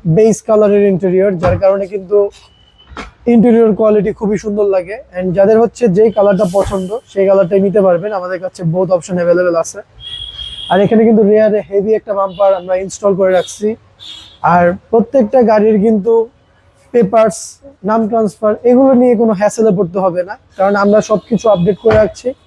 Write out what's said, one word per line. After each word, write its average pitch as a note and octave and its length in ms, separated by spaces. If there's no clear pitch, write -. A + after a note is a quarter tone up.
বেজ G#3+ 340
কালারের G#3 460
ইন্টেরিয়র, F#3 500
যার F3 220
কারণে G3 280
কিন্তু F#4+ 420
ইন্টেরিয়র A#3 500
কোয়ালিটি G#3+ 380
খুবই G#3 240
সুন্দর G#3 260
লাগে। F#3+ 340
And F#3 160
যাদের G#3 280
হচ্ছে A#3 260
যেই G#3 240
কালারটা G3+ 420
পছন্দ G3 440
সেই G3 200
কালারটাই G3 320
নিতে G3 220
পারবেন, F#3+ 320
আমাদের F3+ 260
কাছে F#3 240
both F3 260
option F#3 240
available F3 420
আছে। F3+ 260
আর F#3 120
এখানে A3 220
কিন্তু A3 200
রিয়ারে G#3+ 380
হেভি G3 320
একটা G#3+ 200
বাম্পার G3 400
আমরা F#3 220
ইনস্টল F#3+ 400
করে F#3 160
রাখছি। G3+ 440
আর F3 320
প্রত্যেকটা A#3 520
গাড়ির G#3+ 400
কিন্তু A3+ 480
পেপারস, A3 680
নাম A3 220
ট্রান্সফার A3 560
এগুলো B3+ 300
নিয়ে B3 220
কোনো A3 180
হ্যাসেলে G#3 440
পড়তে F#3+ 220
হবে F3+ 240
না, G3+ 140
কারণ G3+ 180
আমরা G3+ 260
সব G#3+ 180
কিছু A3+ 200
আপডেট F#3 300
করে A3 160
রাখছি। G#3+ 380